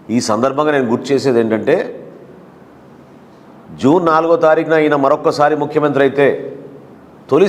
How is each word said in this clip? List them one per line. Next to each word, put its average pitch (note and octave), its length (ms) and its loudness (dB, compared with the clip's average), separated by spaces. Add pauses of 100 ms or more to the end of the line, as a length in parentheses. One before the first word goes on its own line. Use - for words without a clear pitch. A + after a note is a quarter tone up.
(160)
ఈ A#2+ 40 0 (100)
సందర్భంగా C3+ 460 0
నేను B2+ 160 -2
గుర్తు B2 200 -4
చేసేది A#2 320 0
ఏంటంటే, A2 320 0 (2000)
జూన్ D3+ 300 2
నాలుగో E3 340 2
తారీఖున D#3 400 2
ఈయన D3 180 2
మరొక్కసారి D3 580 2
ముఖ్యమంత్రి D3 440 0
అయితే C#3 200 2 (1080)
తొలి F3 180 2